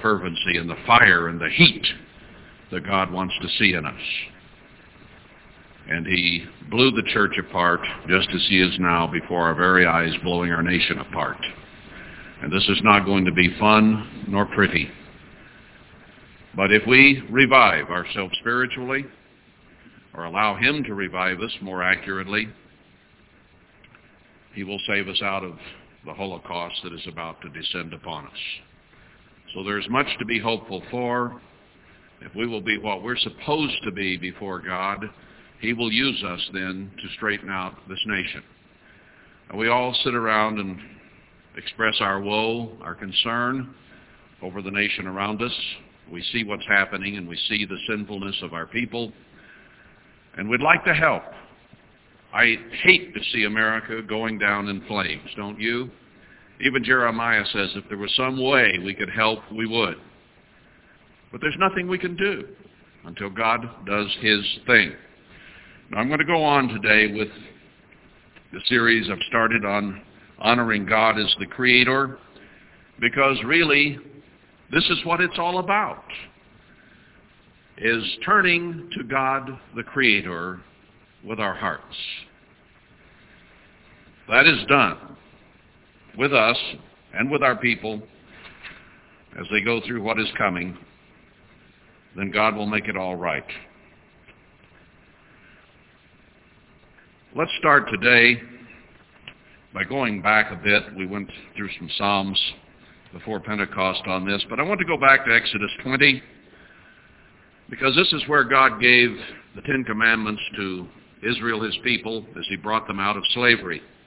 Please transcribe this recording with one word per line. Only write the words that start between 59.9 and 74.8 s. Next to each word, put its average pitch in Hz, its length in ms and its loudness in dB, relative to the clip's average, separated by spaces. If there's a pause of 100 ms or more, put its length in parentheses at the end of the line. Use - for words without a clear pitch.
But 123 80 -14
there's 151 180 -4
nothing 190 300 0
we 185 100 -2
can 180 180 -6
do 185 300 -4 (580)
until 95 260 -10
God 113 320 0 (240)
does 104 200 -2 (140)
his 107 200 4 (260)
thing. 107 260 6 (1000)
Now, - 80 -4
I'm 117 100 0
going 151 120 0
to 151 40 -2
go 160 200 2
on 139 240 4
today 107 440 2
with 104 180 -4 (1200)
the 90 140 -12
series 117 440 4
I've 95 160 -4
started 113 380 2
on 101 380 -2 (360)
honoring 113 480 2
God 110 320 4
as 104 200 0
the 98 80 -6
Creator, 127 720 2 (800)
because 135 440 2
really, 143 540 2 (720)
this 156 200 2